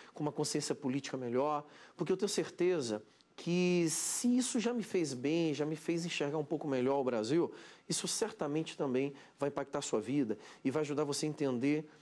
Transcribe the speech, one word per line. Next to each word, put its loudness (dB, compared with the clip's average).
com -10
uma -2
consciência -2
política -4
melhor, 0
porque -2
eu 4
tenho 0
certeza 0
que 2
se 2
isso 0
já 0
me 0
fez 0
bem, 2
já 0
me -2
fez -2
enxergar -2
um 0
pouco -2
melhor 4
o 0
Brasil, 2
isso -2
certamente -2
também 0
vai 0
impactar -4
a -2
sua 0
vida 0
e 2
vai 0
ajudar 0
você 0
a 0
entender 0